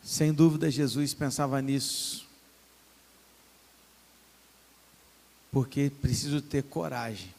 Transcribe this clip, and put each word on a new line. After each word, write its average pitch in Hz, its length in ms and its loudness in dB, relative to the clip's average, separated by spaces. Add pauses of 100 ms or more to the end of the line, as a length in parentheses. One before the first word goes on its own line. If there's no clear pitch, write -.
Sem 156 300 2
dúvida, 156 380 6
Jesus 139 420 0
pensava 139 480 -2
nisso, - 640 -4 (3250)
porque 135 400 0
preciso 143 500 -2
ter 143 220 -4
coragem. 117 760 -8